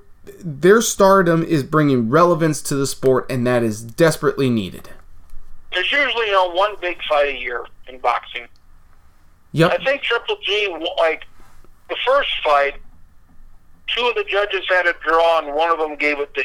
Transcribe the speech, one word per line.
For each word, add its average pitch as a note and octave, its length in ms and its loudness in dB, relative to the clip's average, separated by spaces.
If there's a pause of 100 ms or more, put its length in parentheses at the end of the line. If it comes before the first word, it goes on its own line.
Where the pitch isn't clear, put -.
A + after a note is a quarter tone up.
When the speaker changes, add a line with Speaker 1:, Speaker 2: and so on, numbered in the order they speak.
(400)
Speaker 1:
their F3 420 4
stardom F#3+ 640 4
is D3 200 0
bringing C3+ 460 2
relevance D#3+ 540 4
to D3 120 -4
the C3+ 120 -2
sport, C3 440 0
and B2 160 -2
that A#2+ 160 2
is A2 200 -4
desperately C#3 640 0
needed. G2+ 400 -4 (840)
Speaker 2:
There's F#3 180 -2
usually, B3 360 -2
you G3+ 40 -2
know, F#3+ 200 2
one G3 300 0
big F3+ 160 -4 (100)
fight C#3+ 280 2
a - 20 -12
year B2 280 -8 (220)
in B2+ 120 -16
boxing. - 480 -4 (1040)
Speaker 1:
Yep. D#3+ 200 2
Speaker 2:
I F3 120 -2
think C#4 180 0
Triple A3+ 420 -4
G, - 240 -2
w-, B3 200 -8 (100)
like, E3 280 0 (640)
the - 160 -6
first C4+ 240 2 (140)
fight, C#3+ 320 2 (1120)
two A#3+ 200 -4
of A#3 80 0
the G#3 80 -2
judges G3+ 460 -2
had F3+ 160 2
a F3 80 2 (120)
draw, E3 340 4
and D3 160 -6
one E3 160 2
of D#3+ 80 0
them D3+ 160 -2
gave D3 240 -2
it C#3+ 160 -6
to C3+ 100 -2